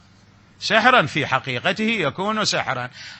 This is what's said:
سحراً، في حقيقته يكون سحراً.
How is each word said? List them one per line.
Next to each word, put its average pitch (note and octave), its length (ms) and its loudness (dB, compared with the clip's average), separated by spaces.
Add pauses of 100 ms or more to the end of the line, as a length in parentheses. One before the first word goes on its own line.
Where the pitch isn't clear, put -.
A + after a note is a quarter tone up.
(600)
سحراً، A3 420 4
في D3 260 -2
حقيقته C3 560 -2
يكون G#3+ 640 -2
سحراً. B2+ 440 -2 (300)